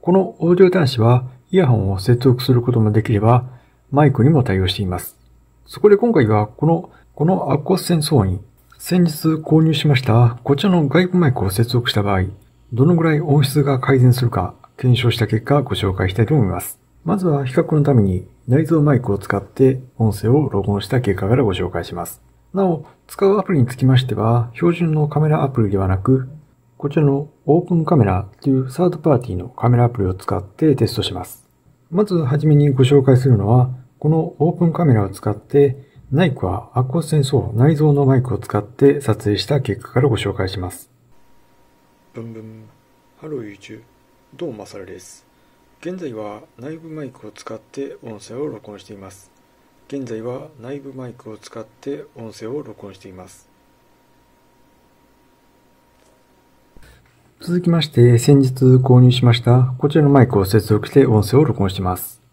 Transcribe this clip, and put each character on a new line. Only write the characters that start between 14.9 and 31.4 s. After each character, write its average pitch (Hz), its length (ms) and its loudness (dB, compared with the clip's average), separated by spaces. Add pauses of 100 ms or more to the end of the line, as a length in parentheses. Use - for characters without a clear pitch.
証 120 140 0
し 113 60 -4
た 113 100 0
結 110 180 -2
果 143 180 0
ご 101 120 -6
紹 95 200 -2
介 92 160 -2
し 92 40 -10
た 117 80 0
い 107 40 2
と 156 100 -2
思 123 80 2
い - 20 -2
ま 87 140 -4
す。 - 180 -16 (260)
ま 180 120 -2
ず 185 100 -4
は 143 180 -2
比 127 100 -8
較 160 200 0
の 151 80 2
た 143 100 2
め 113 120 4
に 92 200 -2 (220)
内 135 200 2
蔵 160 160 2
マ 147 120 2
イ 117 60 2
ク - 120 -4
を 101 60 -2
使 101 180 -4
っ 98 60 -4
て 135 380 0 (180)
音 110 140 0
声 110 200 -2
を 143 160 2
録 98 220 -2
音 101 100 -2
し - 60 -12
た 127 140 -2
結 98 180 -2
果 95 100 -4
か 113 60 2
ら 139 80 2
ご 101 120 0
紹 87 160 -4
介 85 140 -8
し - 120 -12
ま 87 100 -10
す。 - 160 -20 (320)
な 190 120 0
お、 156 200 -4 (220)
使 - 180 -2
う 196 100 2
ア 196 60 -2
プ 190 120 -4
リ 151 40 2
に 120 80 2
つ - 100 -10
き - 80 -4
ま 131 140 4
し 127 80 0
て - 80 -6
は、 113 400 0
標 170 220 0
準 165 160 -2
の 151 160 0
カ 151 100 -4
メ 156 100 0
ラ 156 140 0
ア 139 60 -2
プ 127 160 0
リ 98 60 -2
で 98 60 -2
は 95 120 0
な 92 100 0
く、 131 300 0 (500)
こ 147 100 -8
ち 147 80 -4
ら 160 60 2
の 143 260 0 (180)
オ 156 140 4
ー 175 60 -10
プ 180 80 -2
ン 165 100 0
カ 165 120 2
メ 120 80 4
ラ 95 240 -2 (120)
と - 80 -4
い 131 80 2
う 131 140 -2
サ 180 160 -2
ー 180 40 2
ド 180 80 -8
パ 156 160 2
ー 123 40 2
テ - 100 -8
ィ - 40 -10
ー 90 40 -6
の 90 120 -8
カ - 200 -2
メ 120 80 4
ラ 120 100 4
ア - 20 2
プ 117 140 -4
リ 92 60 0
を 92 60 -2
使 95 240 -6
っ - 20 -4
て 151 360 0
テ 113 100 0
ス - 80 -4
ト 101 80 -6
し - 100 -6
ま 90 120 -10
す。 - 240 -20 (420)